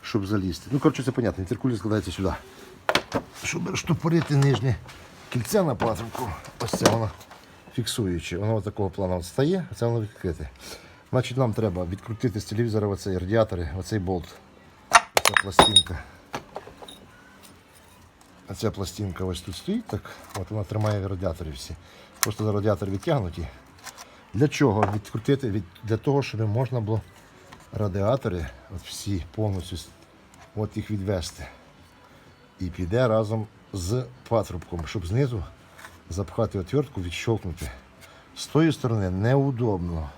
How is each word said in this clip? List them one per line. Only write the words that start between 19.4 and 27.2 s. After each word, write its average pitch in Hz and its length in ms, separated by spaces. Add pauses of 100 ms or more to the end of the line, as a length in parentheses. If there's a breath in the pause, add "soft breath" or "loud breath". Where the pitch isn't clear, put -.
тут 95 140
стоїть, 220 300
так, - 160 (380 loud breath)
от 95 120
вона 107 120
тримає 104 440
радіатори 87 440
всі. 76 240 (440 loud breath)
Просто 107 320
радіатори 101 400
відтягнуті. 95 560 (840 loud breath)
Для 127 140
чого 110 340 (140)
відкрутити? 120 560
Від, 104 120 (200)
для 110 140
того, 139 260
щоб - 180
можна 117 380
було 107 220 (720 loud breath)